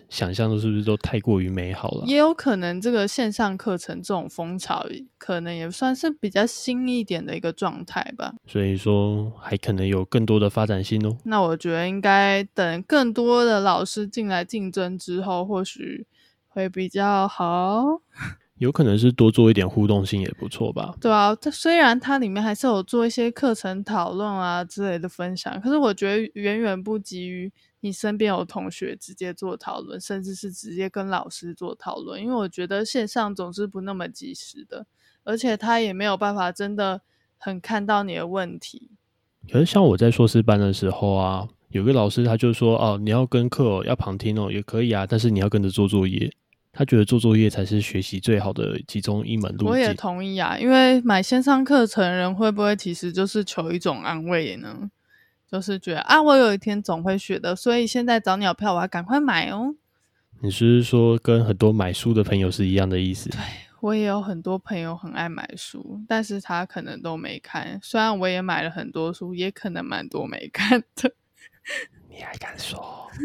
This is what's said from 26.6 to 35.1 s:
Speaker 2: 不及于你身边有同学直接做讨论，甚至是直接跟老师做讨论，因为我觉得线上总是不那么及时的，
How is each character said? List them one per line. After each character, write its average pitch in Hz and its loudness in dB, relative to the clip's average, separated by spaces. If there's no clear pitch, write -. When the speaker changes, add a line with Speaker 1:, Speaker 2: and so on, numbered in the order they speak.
Speaker 2:
不 214 -4
及 180 -10
于 180 -8
你 202 -6
身 208 -4
边 214 2
有 180 -2
同 185 -8
学 - -8
直 - -18
接 180 -10
做 185 -8
讨 - -10
论， 180 -14
甚 190 -8
至 190 -10
是 190 -12
直 185 -12
接 190 -4
跟 196 -6
老 185 -4
师 170 -12
做 175 -10
讨 - -10
论， 190 -12
因 226 -6
为 254 -2
我 208 -2
觉 180 -8
得 196 -2
线 220 -4
上 208 -4
总 180 -8
是 202 -4
不 190 -10
那 196 -8
么 180 -6
及 170 -14
时 - -18
的， - -14